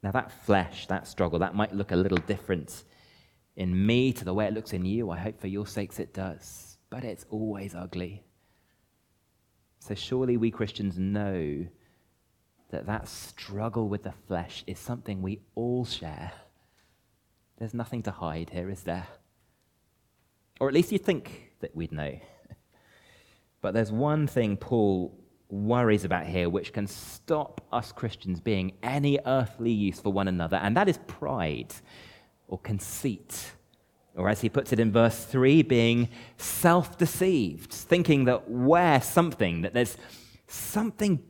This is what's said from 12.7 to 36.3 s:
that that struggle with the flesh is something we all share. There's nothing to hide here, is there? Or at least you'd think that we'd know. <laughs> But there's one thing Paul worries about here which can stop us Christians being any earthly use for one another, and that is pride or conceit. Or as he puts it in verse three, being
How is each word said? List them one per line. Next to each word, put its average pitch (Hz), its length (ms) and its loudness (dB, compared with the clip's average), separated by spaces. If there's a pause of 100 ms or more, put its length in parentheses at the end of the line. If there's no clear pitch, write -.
that - 160 -8
that 107 220 -4
struggle 107 800 -6
with 101 160 -4
the 92 100 -10 (140)
flesh 85 400 -6
is - 120 -10
something 107 420 -8
we 98 180 -4 (160)
all 123 300 -2
share. 82 460 -10 (1300)
There's 113 160 -10
nothing 117 300 -6
to 101 80 -4
hide 82 400 -6
here, 87 180 -6
is 95 140 -10
there? 87 240 -6 (1500)
Or 135 80 2
at 135 60 0
least 170 180 4
you'd 208 140 0
think - 540 -4
that - 160 -10
we'd 82 160 -6
know. 76 280 -6 (300)
<laughs> - 60 -16 (1040)
But 95 140 -2
there's 107 180 0
one 147 360 2
thing 110 280 2
Paul 98 640 2 (320)
worries 107 540 2
about 85 240 -2
here 87 220 0
which 90 240 -4
can 104 140 -4
stop - 840 -6
us 117 200 -4
Christians 95 480 -6
being 95 340 -2 (100)
any 139 420 2
earthly 120 460 0
use 104 280 0
for 104 120 -2
one 98 160 2
another, 90 300 0
and 101 200 0
that 202 100 4
is 175 200 2
pride 92 680 -4 (720)
or 95 120 -8
conceit. - 920 -8 (600)
Or 92 140 0
as 107 120 0
he 113 80 2
puts - 240 0
it 110 60 2
in 113 120 6
verse 113 340 4
three, 135 360 6
being 120 480 4 (280)